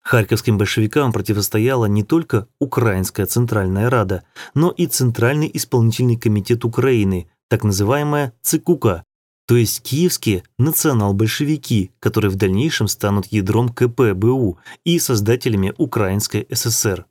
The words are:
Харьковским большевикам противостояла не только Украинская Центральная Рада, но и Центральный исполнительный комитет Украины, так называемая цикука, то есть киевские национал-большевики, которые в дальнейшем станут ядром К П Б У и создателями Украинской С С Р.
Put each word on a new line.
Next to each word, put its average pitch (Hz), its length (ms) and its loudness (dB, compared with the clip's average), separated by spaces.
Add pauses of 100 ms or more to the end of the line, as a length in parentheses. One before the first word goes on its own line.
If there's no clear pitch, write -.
Харьковским 110 560 0
большевикам 110 540 0
противостояла 107 760 0
не 104 160 2
только 156 440 0 (100)
Украинская 104 680 -2
Центральная 107 640 0
Рада, 98 340 0 (300)
но 160 180 2
и 175 160 -2
Центральный 131 680 0
исполнительный 120 640 0
комитет 117 480 -2
Украины, 117 680 0 (200)
так 107 160 0
называемая 135 640 0 (100)
цикука, 147 600 0 (420)
то 120 120 4
есть 113 240 0
киевские 127 640 -2 (140)
национал-большевики, 120 1400 0
которые 101 320 0
в 95 60 -4
дальнейшем 104 500 0
станут 101 380 -2
ядром 107 420 0
К 120 220 0
П 117 240 2
Б 101 160 2
У 123 280 0 (280)
и 170 140 2
создателями 110 760 0
Украинской 104 720 -2
С - 160 -6
С 113 200 -2
Р. 92 260 -2